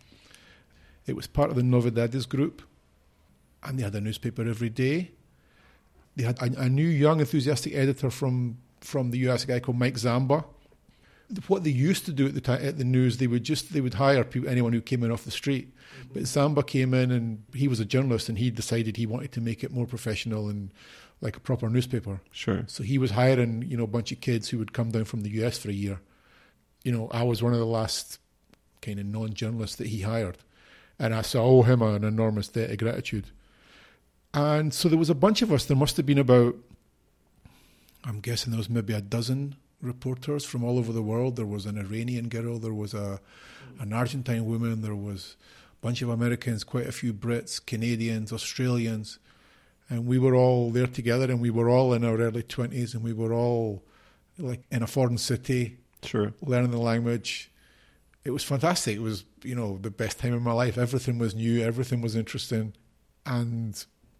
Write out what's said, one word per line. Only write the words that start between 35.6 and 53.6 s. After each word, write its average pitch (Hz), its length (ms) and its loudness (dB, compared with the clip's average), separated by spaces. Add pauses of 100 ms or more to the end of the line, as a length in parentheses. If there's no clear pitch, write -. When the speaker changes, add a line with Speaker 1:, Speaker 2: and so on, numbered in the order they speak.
Speaker 1:
There 143 100 4
must 139 220 2
have 147 80 0
been 143 120 6
about, 123 380 8 (1500)
I'm 104 180 -8
guessing 117 300 -4
there 113 60 -2
was 107 120 -4
maybe 113 240 -2
a 104 80 -2
dozen 123 560 -4 (240)
reporters 127 640 -6
from 120 180 -4
all 123 140 2
over 117 160 0
the 113 80 -2
world. 117 340 0
There 113 100 -4
was 101 200 -6
an 104 120 -6
Iranian 117 520 -4
girl, 117 300 -6
there 110 140 -4
was 104 200 -6
a, 101 260 -6 (600)
an 104 120 -6
Argentine 123 540 -2
woman, 113 360 -2
there 107 140 -4
was 101 400 -8 (380)
a - 120 -14
bunch 120 160 -2
of 120 80 -2
Americans, 117 540 0
quite 123 240 -4
a 123 60 -8
few 120 200 -4
Brits, 117 520 -4
Canadians, 113 640 -2
Australians. 113 880 -4 (720)
And 120 160 -4
we 127 140 4
were 127 160 6
all 127 340 6
there 123 160 2
together, 123 460 0
and 120 100 0
we 120 80 2
were 117 180 2
all 127 260 6
in 117 100 2
our 113 140 2
early 113 260 0
twenties, 123 500 -6
and 110 100 -6
we 117 100 -4
were 113 200 -2
all, 117 480 0 (560)